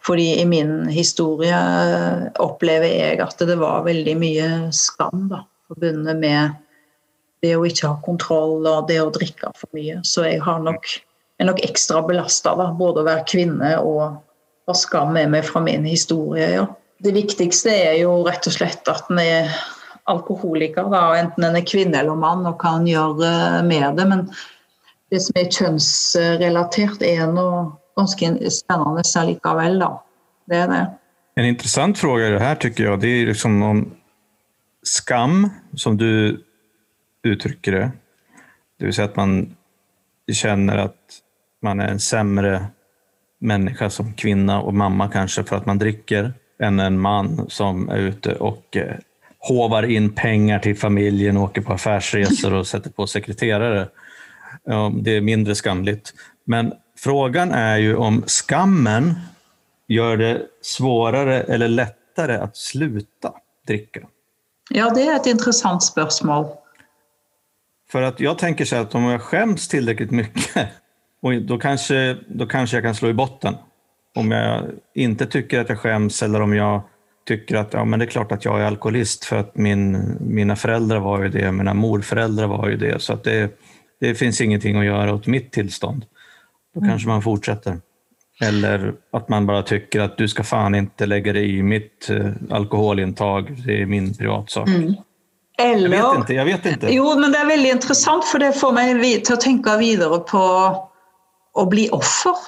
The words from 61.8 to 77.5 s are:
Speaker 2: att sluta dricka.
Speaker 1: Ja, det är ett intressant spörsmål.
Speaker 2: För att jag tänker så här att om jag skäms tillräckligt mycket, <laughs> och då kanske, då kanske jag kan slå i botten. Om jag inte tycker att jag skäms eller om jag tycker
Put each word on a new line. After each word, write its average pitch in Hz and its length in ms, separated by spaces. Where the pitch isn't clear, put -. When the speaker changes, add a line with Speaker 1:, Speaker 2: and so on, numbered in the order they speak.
Speaker 2:
att 104 200
sluta - 760
dricka. 107 320
Speaker 1:
Ja, 226 260
det 262 120
är 311 80
ett 262 100
intressant 220 580
spörsmål. 156 600
Speaker 2:
För 127 100
att 127 180
jag 151 180
tänker 170 280
så 127 100
här 117 80
att 107 120
om 120 80
jag 120 180
skäms 202 460
tillräckligt 117 440
mycket, 117 580
<laughs> - 260
och 123 200
då 117 180
kanske, 135 580
då 107 180
kanske 123 320
jag 113 60
kan 113 120
slå 117 140
i 113 40
botten. 131 420
Om 110 160
jag 110 340
inte 123 300
tycker 123 340
att 117 100
jag 107 100
skäms 107 440
eller 107 180
om 104 140
jag 104 260
tycker 110 280